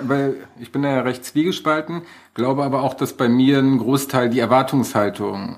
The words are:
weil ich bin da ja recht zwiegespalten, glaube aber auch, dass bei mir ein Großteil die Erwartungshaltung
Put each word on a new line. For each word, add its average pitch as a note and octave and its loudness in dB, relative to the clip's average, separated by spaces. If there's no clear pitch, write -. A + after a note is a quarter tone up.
weil C#3 0
ich A#2+ -16
bin C#3 -4
da C#3+ 0
ja C3 0
recht B2 -4
zwiegespalten, D#3 -2
glaube C3+ 0
aber C3+ 0
auch, C3 -2
dass - -4
bei B2+ 0
mir C3 4
ein C3+ 4
Großteil B2+ 0
die B2 0
Erwartungshaltung G#2 0